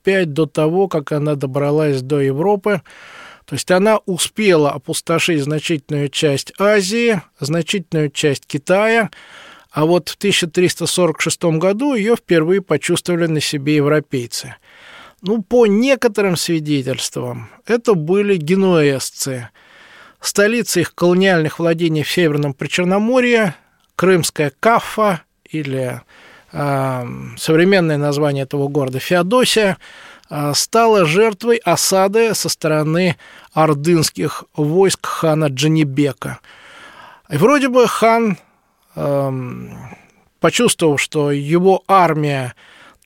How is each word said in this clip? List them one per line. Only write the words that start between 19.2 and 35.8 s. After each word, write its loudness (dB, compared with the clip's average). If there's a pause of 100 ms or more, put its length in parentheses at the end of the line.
Столица 0
их -4
колониальных 2
владений 0
в -6
Северном 0
Причерноморье, 0 (420)
крымская 0
Каффа 0 (280)
или, -6 (520)
эм, -4
современное 2
название -2
этого -4
города — -2
Феодосия, 0 (520)
э, -4
стала 4
жертвой 2
осады 2
со -4
стороны 0 (360)
ордынских 0 (120)
войск 0
хана 0
Джанибека. -2 (920)